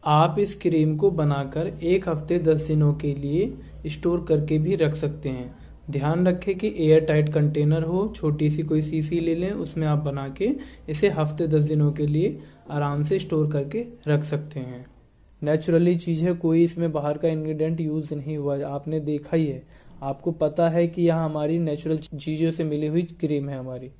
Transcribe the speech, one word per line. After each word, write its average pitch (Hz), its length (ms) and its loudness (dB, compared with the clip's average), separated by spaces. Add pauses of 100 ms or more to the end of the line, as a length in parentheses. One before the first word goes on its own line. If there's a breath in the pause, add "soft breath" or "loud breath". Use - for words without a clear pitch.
आप 156 340 4
इस 202 180 0
क्रीम 156 400 2
को 196 160 4
बनाकर 147 600 0 (100)
एक 180 260 0
हफ्ते 165 320 0
दस 156 280 2
दिनों 151 260 4
के 147 200 -4
लिए 147 380 -2 (360 loud breath)
स्टोर 175 400 -2
करके 156 300 2
भी 175 180 2
रख 156 200 2
सकते 147 340 -4
हैं। 127 280 -10 (320 loud breath)
ध्यान 151 360 2
रखें 180 300 0
कि 214 120 -2 (100)
एयर 156 260 6
टाइट 151 280 2
कंटेनर 151 500 2
हो, 180 260 0
छोटी 151 420 0
सी 151 120 -2
कोई 156 200 0
शीशी 156 380 -2
ले 165 140 0
लें, 180 180 -2
उसमें 160 340 -4
आप 147 120 2
बना 139 320 -4
के 196 200 -2 (380 loud breath)
इसे 160 220 2
हफ्ते 160 380 0
दस 151 140 4
दिनों 151 300 4
के 151 140 0
लिए 151 320 0 (320 loud breath)
आराम 143 320 0
से 151 160 0
स्टोर 156 340 0
करके 147 320 -2 (240)
रख 147 160 2
सकते - 360 -6
हैं। 127 240 -10 (580)
नेचुरली 165 540 4
चीज़ 170 280 -2
है, 175 100 2
कोई 170 300 4
इसमें 170 280 0
बाहर 147 260 -2
का 165 100 2
इंग्रेडिएंट 156 520 -2
यूज़ 156 340 -4
नहीं 151 220 -6
हुआ 143 200 -2
है, 139 80 -4
आपने 147 360 -4
देखा 147 360 -2
ही 160 100 2
है, 131 160 -6 (400 loud breath)
आपको 139 300 -4
पता 160 360 2
है 170 200 4
कि 170 140 -2
यह 165 140 4
हमारी 156 440 0
नेचुरल 156 380 -2
चीज़ों 156 540 -2
से 160 120 -2
मिली 151 220 -2
हुई 160 160 2 (180)
क्रीम 143 280 -2
है 139 100 -6
हमारी। 127 420 -10